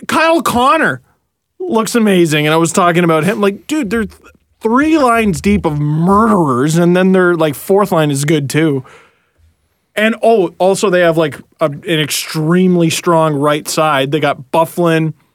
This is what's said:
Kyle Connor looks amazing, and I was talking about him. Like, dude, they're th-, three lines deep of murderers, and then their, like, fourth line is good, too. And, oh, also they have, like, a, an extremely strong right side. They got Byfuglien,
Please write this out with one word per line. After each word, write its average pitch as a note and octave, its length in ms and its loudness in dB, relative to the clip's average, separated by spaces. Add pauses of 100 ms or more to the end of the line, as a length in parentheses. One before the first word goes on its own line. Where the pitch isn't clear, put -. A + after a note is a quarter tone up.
Kyle D#4+ 340 0
Connor A#3+ 580 0 (580)
looks A3+ 360 -4
amazing, F3 520 2
and D3+ 80 2
I E3 40 2
was E3 140 0
talking F3 320 2
about D#3+ 200 2
him. G#3 160 -2
Like, G3+ 260 -2
dude, D4 240 -4
they're A3+ 140 -2
th-, - 160 -14 (400)
three C#4+ 380 0
lines A3+ 420 0
deep G3+ 240 0
of D3+ 160 -4
murderers, D#3+ 960 0
and F3 180 2
then F#3 180 2
their, F3+ 220 2
like, D#3 200 -2
fourth F#3+ 380 0
line D#3 180 2
is C#3 160 -4
good, D3+ 240 -2
too. D3 340 -2 (1120)
And, A3 260 -2
oh, G#3+ 360 2
also F#3+ 320 0
they F3+ 100 2
have, E3 160 2
like, D#3+ 200 0 (240)
a, E3 60 2
an D3 180 -10 (160)
extremely E3 920 0
strong D#3+ 440 0
right D3 320 -2
side. C#3+ 460 -2
They D#3 80 -2
got C#3 320 -4
Byfuglien, E3 600 0 (200)